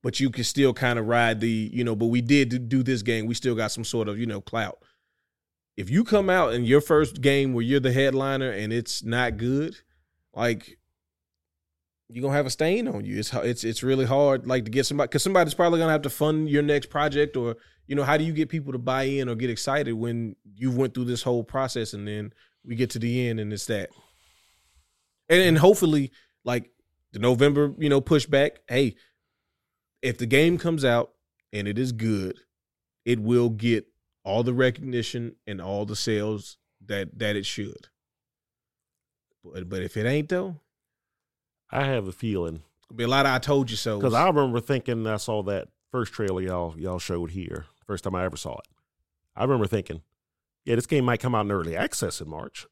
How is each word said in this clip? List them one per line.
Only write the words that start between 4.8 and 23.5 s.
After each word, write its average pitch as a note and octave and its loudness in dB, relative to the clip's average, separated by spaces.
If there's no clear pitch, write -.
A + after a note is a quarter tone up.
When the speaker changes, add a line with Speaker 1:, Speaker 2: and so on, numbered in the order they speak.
Speaker 1:
If F#2+ -8
you F3+ 2
come G3+ 2
out E3+ 4
in A#2+ 0
your B2+ 8
first D3+ 2
game C#3 2
where A#2 0
you're C#3 2
the B2+ 2
headliner C3+ 0
and G#2+ -4
it's A#2 -4
not A#2 -2
good, C3 -2
like, A#2 -4
you're A#2 -10
gonna C#3 0
have C#3+ 2
a B2+ -4
stain F#3+ 0
on G#2 -6
you. G2+ -6
It's, G#2+ -4
it's, A#2+ -2
it's A2+ -4
really C3 2
hard, C3+ 2
like, B2+ 0
to A2 -8
get C3+ 2
somebody, C#3+ 0
'cause - 0
somebody's F3+ 4
probably E3+ 4
gonna D#3+ 4
have D3+ 2
to C#3+ -4
fund D#3 0
your D3 4
next D3 0
project, D3 0
or, A#2+ -2
you C#3 -6
know, C#3+ 0
how C#3+ 4
do D3+ 2
you D#3+ -2
get D3+ -2
people C#3 -6
to B2 -6
buy C3 -2
in C3+ -2
or A#2 -4
get B2 -2
excited C3+ -2
when A#2 -4
you B2+ -2
went B2 0
through B2 -4
this A#2+ -4
whole A#2+ 0
process B2+ -4
and G2+ -10
then G#2 -8
we A#2+ -10
get A#2+ 0
to B2 -6
the A#2+ 0
end A2+ -4
and G#2+ -6